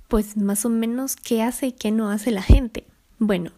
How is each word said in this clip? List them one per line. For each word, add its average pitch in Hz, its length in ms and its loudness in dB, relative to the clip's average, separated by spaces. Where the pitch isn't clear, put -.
pues, 214 280 0
más 202 300 0
o 233 40 0
menos 233 460 -2
qué 226 280 -2
hace 247 240 -2
y 247 60 -2
qué - 180 -4
no 220 180 0
hace 208 220 -2
la 190 100 -2
gente. 254 460 2
Bueno, 190 380 0